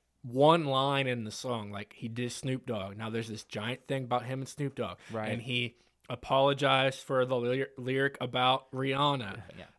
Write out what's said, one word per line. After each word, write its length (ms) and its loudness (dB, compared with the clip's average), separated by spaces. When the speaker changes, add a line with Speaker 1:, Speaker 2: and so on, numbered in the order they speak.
Speaker 1:
one 440 6
line 420 2
in 160 -2
the 80 -8
song, 400 -6
like, 240 -10
he 140 -8
dissed 320 -6
Snoop 240 -4
Dogg. 320 -6
Now, 120 -8
there's 200 -4
this 160 -10
giant 420 -6
thing 160 -2
about 220 -2
him 140 -6
and 100 -8
Snoop 260 -6
Dogg. 220 -6
Speaker 2:
Right. 200 -4
Speaker 1:
And 100 -4
he 340 -2
apologized 880 4
for 260 2
the 100 0
ly-, 300 0
lyric 440 0
about 500 2
Rihanna. 760 0
Speaker 2:
<laughs> 100 -20
Yeah. 80 -16